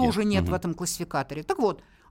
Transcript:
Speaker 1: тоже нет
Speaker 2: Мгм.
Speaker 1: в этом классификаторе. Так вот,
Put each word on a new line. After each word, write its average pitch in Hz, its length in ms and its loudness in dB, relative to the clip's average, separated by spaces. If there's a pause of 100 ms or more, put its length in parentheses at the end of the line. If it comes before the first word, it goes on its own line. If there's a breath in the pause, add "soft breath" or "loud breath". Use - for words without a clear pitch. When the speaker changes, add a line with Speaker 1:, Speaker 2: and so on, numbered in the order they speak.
Speaker 1:
тоже 214 180 2
нет 202 200 4
Speaker 2:
Мгм. 180 80 0
Speaker 1:
в - 20 2
этом 175 200 -2
классификаторе. 170 680 -4
Так 381 160 -2
вот, 208 240 2 (280 soft breath)